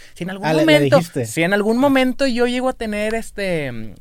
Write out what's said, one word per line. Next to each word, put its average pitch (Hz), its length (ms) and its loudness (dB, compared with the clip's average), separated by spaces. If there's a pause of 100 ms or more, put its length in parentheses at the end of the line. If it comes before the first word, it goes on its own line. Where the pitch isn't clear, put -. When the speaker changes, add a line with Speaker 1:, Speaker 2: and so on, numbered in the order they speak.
(140)
Speaker 1:
si 175 100 -8
en 185 60 -6
algún 190 160 -6
Speaker 2:
Ah, 156 60 2
le, 156 140 4
le 302 80 6
Speaker 1:
momento, 143 240 4
Speaker 2:
dijiste. 151 280 -4
Speaker 1:
si 156 160 -2
en 185 120 2
algún 214 240 0
momento 262 480 2
yo 240 200 0
llego 247 220 -2
a 247 60 -2
tener, 214 400 -4
este, 151 880 -6